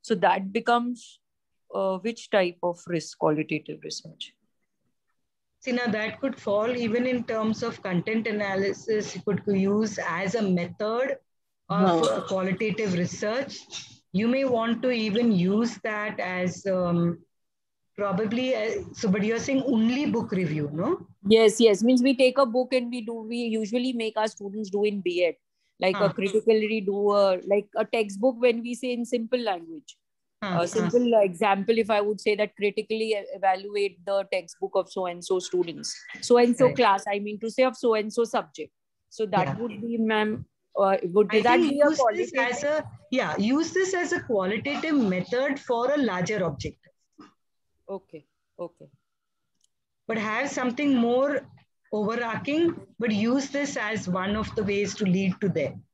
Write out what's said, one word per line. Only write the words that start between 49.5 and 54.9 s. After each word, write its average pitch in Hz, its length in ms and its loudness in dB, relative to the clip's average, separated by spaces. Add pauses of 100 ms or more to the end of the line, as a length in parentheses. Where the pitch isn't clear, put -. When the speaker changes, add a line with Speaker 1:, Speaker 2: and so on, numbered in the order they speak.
Speaker 2:
But 226 80 -4
have 220 320 -4
something 269 480 0
more 247 460 2 (500)
overarching, 233 880 -2 (180)
but 220 140 0
use 240 380 0
this 285 260 -4
as 214 320 -4
one 185 260 -2
of 220 200 -4
the 214 100 -2
ways 202 300 -2